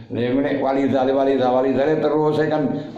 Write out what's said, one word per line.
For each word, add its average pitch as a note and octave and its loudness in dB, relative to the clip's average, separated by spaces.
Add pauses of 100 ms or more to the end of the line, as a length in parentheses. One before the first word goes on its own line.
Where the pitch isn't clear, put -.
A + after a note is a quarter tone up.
Lha B2 -2
nek C#3 0
wali C3+ 0
zali, C3 2
wali C#3 2
zali, B2 2
wali C3+ 2
zali C#3+ 0
terus D3+ 0
saya D3+ 0
kan D#3 0 (340)